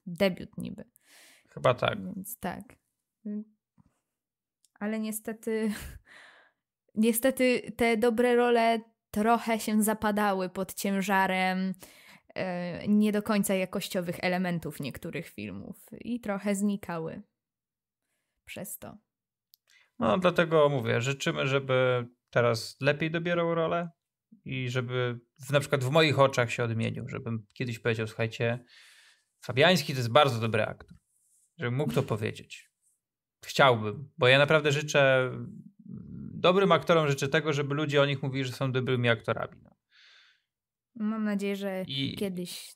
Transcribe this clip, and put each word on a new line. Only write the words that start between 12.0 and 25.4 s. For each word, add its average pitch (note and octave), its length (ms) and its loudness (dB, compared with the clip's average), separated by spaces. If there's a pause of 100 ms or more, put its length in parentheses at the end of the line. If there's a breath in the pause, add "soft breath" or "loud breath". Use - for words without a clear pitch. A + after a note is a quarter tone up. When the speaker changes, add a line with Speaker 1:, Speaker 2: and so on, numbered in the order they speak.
Speaker 1:
e, F3 520 -6
nie G#3 240 4
do G#3 120 0
końca G#3 300 2
jakościowych F3+ 680 -4
elementów F3+ 580 -2
niektórych D#3+ 500 -8
filmów G2+ 560 -14 (160)
i A#3 180 -6
trochę G3+ 360 -2
znikały G3 680 -4 (1200)
przez - 320 -12
to. - 200 -16 (1000 soft breath)
Speaker 2:
No, G#3 180 2
dlatego E3 520 4
mówię, A#2+ 320 0
życzymy, C#3+ 460 -2
żeby C3 600 2 (220)
teraz A#2 520 0
lepiej D3+ 300 0
dobierał E3+ 440 -2
rolę E3+ 340 -2 (560)
i C3 240 -6
żeby B2 500 -2 (280)